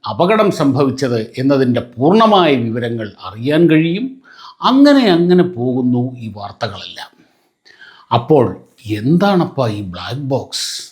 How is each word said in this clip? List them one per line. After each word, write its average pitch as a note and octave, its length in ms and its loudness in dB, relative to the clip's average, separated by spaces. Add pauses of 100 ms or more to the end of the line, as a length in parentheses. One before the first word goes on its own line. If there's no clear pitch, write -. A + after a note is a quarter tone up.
അപകടം F#3 440 2
സംഭവിച്ചത് C3 680 0 (180)
എന്നതിൻ്റെ C3 480 2
പൂർണ്ണമായ F#3 680 2
വിവരങ്ങൾ A#2 520 -6 (120)
അറിയാൻ A#2+ 460 -2
കഴിയും. E3 400 2 (560)
അങ്ങനെ C4+ 480 4
അങ്ങനെ F3 380 4
പോകുന്നു B2 540 -2 (140)
ഈ A2+ 160 -12
വാർത്തകളെല്ലാം. G2+ 800 -12 (1000)
അപ്പോൾ A#2+ 360 2 (460)
എന്താണപ്പാ E3+ 760 0
ഈ G#2 140 -6
ബ്ലാക്ക് F#2+ 440 -10
ബോക്സ്? - 400 -6 (240)